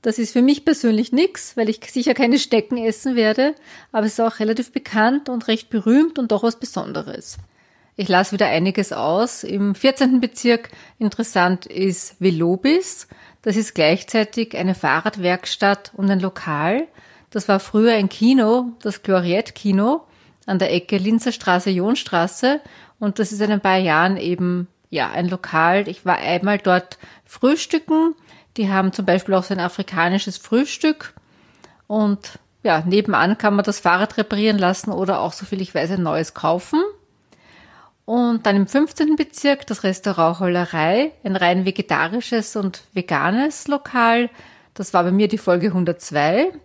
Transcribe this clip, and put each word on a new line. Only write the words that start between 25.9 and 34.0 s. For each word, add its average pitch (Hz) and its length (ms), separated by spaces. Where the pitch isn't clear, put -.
war 180 120
einmal 185 420
dort 180 400
frühstücken. 320 880
Die 202 140
haben 190 220
zum 196 120
Beispiel 185 280
auch 185 100
so 202 100
ein 185 60
afrikanisches 180 760
Frühstück. - 760
Und 208 520
ja, 160 220
nebenan 190 520
kann 208 160
man 202 120
das 202 140
Fahrrad 180 380